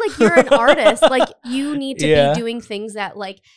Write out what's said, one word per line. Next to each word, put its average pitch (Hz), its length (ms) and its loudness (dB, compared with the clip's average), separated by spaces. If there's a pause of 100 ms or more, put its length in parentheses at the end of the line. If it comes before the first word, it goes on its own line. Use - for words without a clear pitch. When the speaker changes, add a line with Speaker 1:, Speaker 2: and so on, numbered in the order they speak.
Speaker 1:
like, - 120 -8
you're 339 200 4
an - 100 2
artist. 285 540 2
Speaker 2:
<laughs> 311 60 6
Speaker 1:
Like, 277 200 0 (160)
you 277 320 -6
need 269 220 -8
to 151 80 -2
Speaker 2:
Yeah. 147 260 4
Speaker 1:
be 240 60 -4
doing 233 220 -8
things 214 340 -12
that, 202 220 -10
like, 196 220 -14 (180)